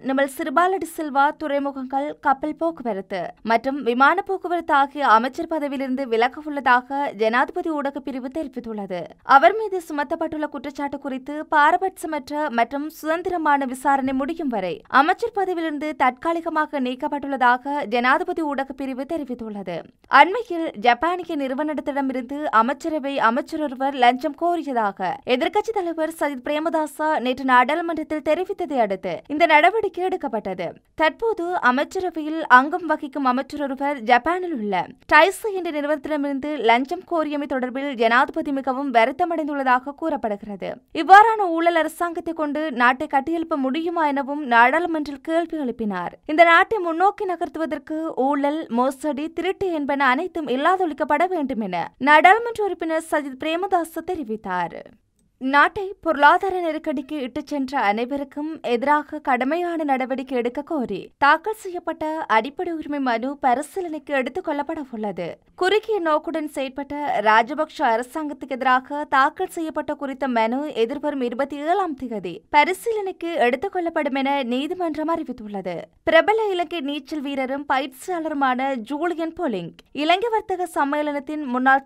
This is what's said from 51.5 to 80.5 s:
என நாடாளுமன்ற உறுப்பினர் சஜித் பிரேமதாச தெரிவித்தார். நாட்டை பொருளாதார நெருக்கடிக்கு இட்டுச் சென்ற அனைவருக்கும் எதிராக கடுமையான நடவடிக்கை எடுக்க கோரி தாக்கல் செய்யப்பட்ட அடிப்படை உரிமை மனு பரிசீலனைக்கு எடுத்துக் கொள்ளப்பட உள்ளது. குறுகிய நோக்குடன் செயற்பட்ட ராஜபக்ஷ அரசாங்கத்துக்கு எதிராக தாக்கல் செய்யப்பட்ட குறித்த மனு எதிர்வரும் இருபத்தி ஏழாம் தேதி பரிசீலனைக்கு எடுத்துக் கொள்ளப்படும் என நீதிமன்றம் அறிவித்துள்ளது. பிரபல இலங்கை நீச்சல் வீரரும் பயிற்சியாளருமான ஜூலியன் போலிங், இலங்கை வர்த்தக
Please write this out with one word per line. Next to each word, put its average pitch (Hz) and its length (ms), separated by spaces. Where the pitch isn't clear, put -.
என 175 180
நாடாளுமன்ற 427 560
உறுப்பினர் 330 460
சஜித் 277 320
பிரேமதாச 330 680
தெரிவித்தார். 214 680
நாட்டை 294 440
பொருளாதார 339 600
நெருக்கடிக்கு 311 560
இட்டுச் 294 240
சென்ற 269 300
அனைவருக்கும் 269 720
எதிராக 285 460
கடுமையான 320 560
நடவடிக்கை 262 540
எடுக்க 240 240
கோரி 226 360
தாக்கல் 320 440
செய்யப்பட்ட 330 480
அடிப்படை 277 380
உரிமை 294 340
மனு 240 240
பரிசீலனைக்கு 302 760
எடுத்துக் 269 300
கொள்ளப்பட 294 340
உள்ளது. 190 300
குறுகிய 415 400
நோக்குடன் 311 540
செயற்பட்ட 277 460
ராஜபக்ஷ 247 500
அரசாங்கத்துக்கு 277 720
எதிராக 262 420
தாக்கல் 277 400
செய்யப்பட்ட 311 460
குறித்த 269 260
மனு 233 320
எதிர்வரும் 285 460
இருபத்தி 277 300
ஏழாம் 359 300
தேதி 202 320
பரிசீலனைக்கு 370 760
எடுத்துக் 269 300
கொள்ளப்படும் 311 460
என 277 140
நீதிமன்றம் 311 640
அறிவித்துள்ளது. 208 640
பிரபல 392 420
இலங்கை 349 380
நீச்சல் 294 360
வீரரும் 277 460
பயிற்சியாளருமான 277 1000
ஜூலியன் 330 500
போலிங், 202 320
இலங்கை 392 320
வர்த்தக 370 420